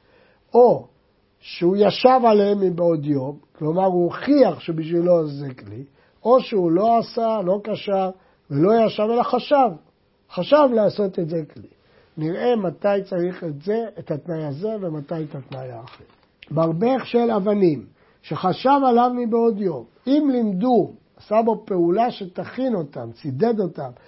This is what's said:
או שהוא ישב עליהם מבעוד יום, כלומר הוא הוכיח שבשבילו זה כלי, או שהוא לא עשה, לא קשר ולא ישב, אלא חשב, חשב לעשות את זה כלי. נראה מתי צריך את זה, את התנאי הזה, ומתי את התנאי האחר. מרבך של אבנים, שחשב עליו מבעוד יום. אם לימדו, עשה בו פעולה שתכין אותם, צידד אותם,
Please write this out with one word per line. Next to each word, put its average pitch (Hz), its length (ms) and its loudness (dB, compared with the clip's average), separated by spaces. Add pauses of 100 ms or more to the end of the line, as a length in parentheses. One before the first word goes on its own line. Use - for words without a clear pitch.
(540)
או 233 340 6 (520)
שהוא - 400 -2
ישב 240 440 4
עליהם 208 360 4
מבעוד 170 460 0
יום, 143 320 -4 (180)
כלומר 165 300 -2
הוא 180 180 2
הוכיח 214 560 2
שבשבילו 170 680 0
זה 139 260 -10
כלי, 120 300 -16 (400)
או 247 160 4
שהוא 180 320 0
לא 220 260 2
עשה, 220 480 -2
לא 196 180 0
קשר 196 460 -4 (420)
ולא 202 340 4
ישב, 208 180 -2
אלא 233 200 0
חשב, 254 460 2 (640)
חשב 277 420 4
לעשות 202 460 0
את 165 100 -4
זה 170 80 -6 (160)
כלי. 101 140 -20 (500)
נראה 202 380 -2
מתי 202 480 -2
צריך 180 400 -4
את 151 180 -10
זה, 214 240 -4 (140)
את - 120 -10
התנאי 160 340 -6
הזה, 170 360 -6
ומתי 160 420 -8
את 147 120 -12
התנאי 131 360 -14
האחר. - 320 -18 (480)
מרבך 165 540 0
של 233 260 0
אבנים, 196 540 2 (360)
שחשב 185 640 0
עליו 247 300 4
מבעוד 233 460 0
יום. 156 220 -4 (240)
אם 285 240 2
לימדו, 226 600 2 (260)
עשה 214 280 0
בו 226 200 -2
פעולה 190 460 0
שתכין 208 640 -6
אותם, 139 360 -8
צידד 170 480 -2
אותם, 156 300 -6 (180)